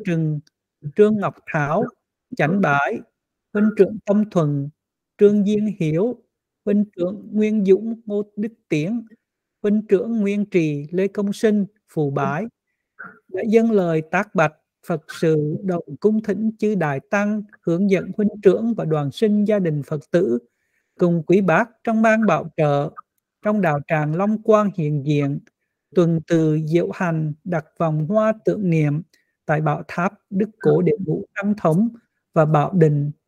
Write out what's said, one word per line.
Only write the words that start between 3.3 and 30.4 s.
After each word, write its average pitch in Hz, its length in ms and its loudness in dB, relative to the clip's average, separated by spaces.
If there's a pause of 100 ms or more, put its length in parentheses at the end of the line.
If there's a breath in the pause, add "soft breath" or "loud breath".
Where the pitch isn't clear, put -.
huynh 214 240 2
trưởng 202 280 2
Tâm 208 240 0
Thuần, 147 400 0 (480)
Trương 208 280 4
Diên 214 200 0 (140)
Hiếu, 175 440 -2 (420)
huynh 208 200 2 (100)
trưởng 180 360 -6
Nguyên 214 340 0
Dũng, 214 400 2
Ngô 208 180 -4 (120)
Đức 220 180 -6 (160)
Tiến, 202 360 -4 (580)
huynh 208 240 0
trưởng 220 340 0
Nguyên 202 240 -2
Trì, 151 460 -2
Lê 185 160 -2
Công 202 260 -4
Sinh, 208 320 0 (280)
Phù 147 180 0
Bái, 143 340 -2 (840 loud breath)
đã - 220 -8
dâng 226 220 4
lời 170 300 2 (100)
tác 190 240 -4
bạch 156 180 2 (340)
Phật 165 160 -6 (180)
sự 156 420 0
đồng 175 200 -4 (160)
cung 214 240 0
thỉnh 214 360 -2
chư 214 160 0
Đại 147 240 -2
Tăng, 208 440 -2 (180)
hướng 175 280 0
dẫn 185 280 0
huynh 208 240 -2
trưởng 214 320 4
và 165 120 -4
đoàn 147 260 -2
sinh 208 340 0
gia 208 140 0
đình 156 240 -2
Phật - 280 -10
tử, 220 280 0 (600)
cùng 170 280 2
quý 190 140 4
bác 185 280 2 (140)
trong 220 180 0
ban 220 240 2
bảo 156 320 0
trợ, 147 320 0 (520)
trong 208 200 0
đạo 147 260 0
tràng 151 280 0
Long 208 260 -2
Quang 214 340 4
hiện 147 300 -2
diện, 143 340 0 (560)
tuần 170 320 2
từ 160 380 2
diệu 170 280 0
hành 160 400 -2 (100)
đặt 170 220 -4 (120)
vòng 156 300 0
hoa 214 260 2 (120)
tưởng 180 240 0
niệm 151 320 2 (440)
tại 156 160 0
bảo 151 260 -2
tháp - 260 -4 (160)
Đức 196 200 -2 (100)